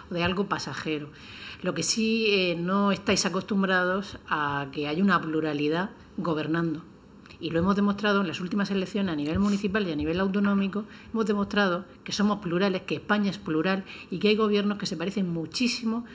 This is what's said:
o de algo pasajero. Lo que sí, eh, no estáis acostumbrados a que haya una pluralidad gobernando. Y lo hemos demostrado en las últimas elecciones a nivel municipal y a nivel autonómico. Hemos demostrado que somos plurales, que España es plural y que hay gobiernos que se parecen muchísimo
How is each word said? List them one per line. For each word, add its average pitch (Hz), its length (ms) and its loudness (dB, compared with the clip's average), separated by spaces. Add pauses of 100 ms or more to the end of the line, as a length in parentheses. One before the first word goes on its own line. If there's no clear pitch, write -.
(120)
o - 40 -6
de 170 100 0
algo 185 220 0
pasajero. 151 600 -4 (540)
Lo 180 120 -2
que 175 100 -2
sí, 220 440 2
eh, 185 320 2
no 196 320 2
estáis 190 340 2
acostumbrados 190 920 0 (100)
a 143 460 -2
que 147 160 -4
haya 160 120 0
una 185 200 4
pluralidad 156 680 0 (260)
gobernando. 160 640 0 (580)
Y 165 120 -6
lo 165 80 2
hemos 190 180 4
demostrado 202 420 2
en 190 80 0
las 151 140 -6
últimas 196 280 -2
elecciones 196 440 -2
a - 20 -2
nivel 151 240 0
municipal 202 480 0
y 165 60 -2
a - 20 -4
nivel 156 240 0
autonómico. 196 640 0 (300)
Hemos 220 120 0
demostrado 202 600 2 (180)
que - 80 -12
somos 208 280 2
plurales, 180 420 0
que - 140 -4
España 202 340 0
es - 80 -2
plural 185 480 0 (260)
y 170 80 -4
que 208 80 4
hay 214 80 6
gobiernos 208 420 2
que 196 80 -6
se 196 120 -4
parecen 185 320 -2
muchísimo 220 720 -2 (120)